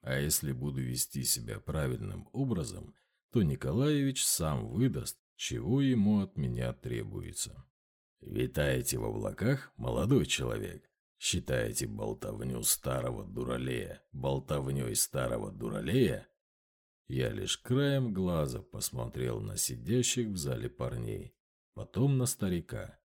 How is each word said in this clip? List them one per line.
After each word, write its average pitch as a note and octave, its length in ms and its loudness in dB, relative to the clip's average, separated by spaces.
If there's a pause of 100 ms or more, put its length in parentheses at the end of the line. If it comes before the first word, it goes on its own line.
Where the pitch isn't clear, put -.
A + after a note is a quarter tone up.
А B1+ 160 0
если C#2+ 340 0
буду C2 300 -4
вести B1 420 -4
себя A1 360 -2
правильным B1+ 720 -4
образом, G#2 640 -2 (360)
то A2+ 120 6
Николаевич C3 840 2
сам D#2 420 2
выдаст, F2+ 500 0 (180)
чего B2 460 0
ему G#2+ 400 6
от - 160 -4
меня B1 360 0
требуется. - 920 -6 (560)
«Витаете B2+ 760 0
в A2 80 -2
облаках, - 720 -2
молодой A#2+ 480 4
человек? G#2+ 640 -4 (280)
Считаете B1 680 0
болтовню G#1+ 760 -4
старого B1 640 0
дуралея B1 840 -4
болтовнёй C2+ 840 -2
старого A#1 560 0
дуралея?» C#2+ 760 2 (800)
Я B2 220 0
лишь G2+ 280 -4
краем C3+ 560 2
глаза F2 480 2
посмотрел B1 800 -4
на G#1 160 -6
сидящих A2 680 2
в G2+ 100 -2
зале B1 320 -2
парней, A1 680 -6 (380)
потом C3+ 440 2
на B2+ 80 2
старика. F#2+ 840 -2